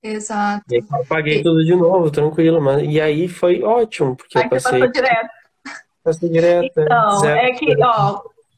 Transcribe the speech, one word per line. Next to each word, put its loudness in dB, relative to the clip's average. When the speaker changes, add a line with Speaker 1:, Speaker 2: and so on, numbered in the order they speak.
Speaker 1:
Exato. -6
Speaker 2:
E -2
aí -4
paguei 0
Speaker 1:
E -6
Speaker 2:
tudo 2
de 2
novo, 2
tranquilo, 2
mas... 0
e 0
aí 0
foi 0
ótimo, 0
porque -6
Speaker 1:
Aí 2
Speaker 2:
eu -8
Speaker 1:
você -
Speaker 2:
passei 0
Speaker 1:
passou 2
direto. -2
Speaker 2:
Passei -2
direto, 2
é, 2
Speaker 1:
Então, 2
Speaker 2:
zero. 0
Speaker 1:
é 0
que, 0
ó, 0